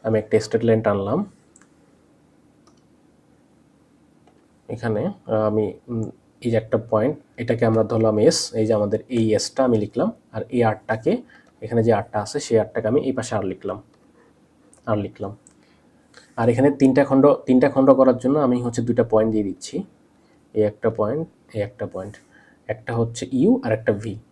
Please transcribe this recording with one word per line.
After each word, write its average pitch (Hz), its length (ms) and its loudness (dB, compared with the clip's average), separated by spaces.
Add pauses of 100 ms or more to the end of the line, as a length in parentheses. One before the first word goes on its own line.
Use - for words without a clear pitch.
আমি 110 160 0
একটা 107 220 0
স্ট্রেট 113 240 -4
লাইন 110 220 4
টানলাম। 101 320 0 (3500)
এখানে, 110 380 -4
আহ, 190 280 -6 (160)
আমি, 107 220 0 (160)
উম, 113 220 -6 (300)
এই 120 100 -4
যে 113 60 0
একটা 113 220 -2 (120)
পয়েন্ট, 117 260 0 (200)
এটাকে 120 340 -2
আমরা 110 140 2
ধরলাম 110 340 2
এস, 151 200 4 (160)
এই 110 120 0
যে 113 80 0
আমাদের 104 240 -2 (100)
এই 110 260 0
এসটা - 300 -4
আমি 123 200 2
লিখলাম, 139 240 -2 (240)
আর 110 180 -8
এই 120 140 2
আরটাকে, 113 480 -2 (480)
এখানে 113 220 -2
যে 113 100 4
আরটা 107 320 -2
আছে 139 160 -6
সেই 113 180 0
আরটাকে 107 300 -2
আমি 135 120 2
এই 135 120 -4
পাশে 123 220 -6
আর 98 100 -2
লিখলাম, 98 380 -8 (1040)
আর 107 120 -2
লিখলাম। 101 380 -10 (1000)
আর 120 120 2
এখানে 131 200 4 (120)
তিনটা 135 240 6
খণ্ড, 135 200 4 (220)
তিনটা 131 220 4
খণ্ড 135 260 2
করার 127 240 4
জন্য 135 200 0
আমি 123 240 0
হচ্ছে 120 200 -4
দুইটা 117 300 0
পয়েন্ট 110 200 2
দিয়ে 107 120 -2
দিচ্ছি, - 320 -10 (800)
এই 107 80 2
একটা 104 280 -2
পয়েন্ট, 135 380 -4 (260)
এই 104 80 -4
একটা 101 240 -8
পয়েন্ট। 95 280 -14 (520)
একটা 123 280 -8
হচ্ছে 117 380 -4
ইউ 160 320 2
আর 110 80 0
একটা 110 200 -2
ভি। 101 260 -6 (140)